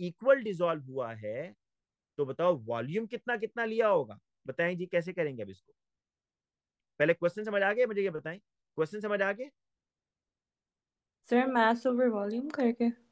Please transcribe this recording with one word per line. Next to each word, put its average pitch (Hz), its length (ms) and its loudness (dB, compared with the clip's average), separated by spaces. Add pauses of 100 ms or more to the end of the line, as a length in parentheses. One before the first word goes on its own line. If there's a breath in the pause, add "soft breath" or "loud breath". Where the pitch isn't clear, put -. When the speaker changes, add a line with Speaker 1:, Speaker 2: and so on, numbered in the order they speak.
Speaker 1:
equal 233 420 2
dissolve 170 420 0
हुआ 131 300 -6
है, 113 400 -8 (640)
तो 143 80 0
बताओ 160 380 2
volume 127 420 -4
कितना 240 300 -4
कितना 226 280 -4
लिया 220 240 2
होगा? 143 300 2 (280)
बताएं 175 300 0
जी, 175 100 -6
कैसे 175 260 0
करेंगे 147 300 -2
अब 101 80 -8
इसको? - 220 -20 (1300)
पहले 160 140 4
question 175 300 -2
समझ 202 180 0
आ 196 100 2
गया 240 140 2
मुझे, 202 160 -2
ये 190 80 0
बताएं, 156 280 -8
क्वेश्चन - 600 -6
समझ 208 220 -2
आ 196 100 0
गया? 247 160 -8 (1800)
Speaker 2:
सर, 247 180 4
mass 233 380 4
over 247 240 2
volume 220 440 -4
करके। 233 340 2 (240)